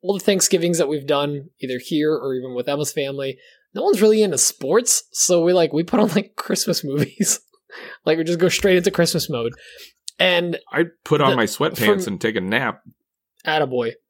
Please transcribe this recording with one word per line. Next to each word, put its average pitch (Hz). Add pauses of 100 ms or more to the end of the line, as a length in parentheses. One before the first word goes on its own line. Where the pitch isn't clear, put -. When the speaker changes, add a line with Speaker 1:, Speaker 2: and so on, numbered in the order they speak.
Speaker 1:
all 185
the 190
Thanksgivings 175
that 156
we've 143
done, 143 (100)
either 127
here 151
or 131
even 127
with 123
Emma's 143
family, 139 (340)
no 220
one's 269
really 214
into 170
sports. -
So 175
we, 175
like, 170
we 160
put 170
on, 214
like, 175
Christmas -
movies. -
<laughs> - (540)
Like, 160
we 160
just 170
go 180
straight 185
into 180
Christmas 170
mode. 120 (680)
And 175 (140)
Speaker 2:
I 165 (180)
put 147
on 139
Speaker 1:
the, 131
Speaker 2:
my 117
sweatpants 190
Speaker 1:
from 101
Speaker 2:
and 87
take 110
a 104
nap. 110 (640)
Speaker 1:
Attaboy. 127 (180)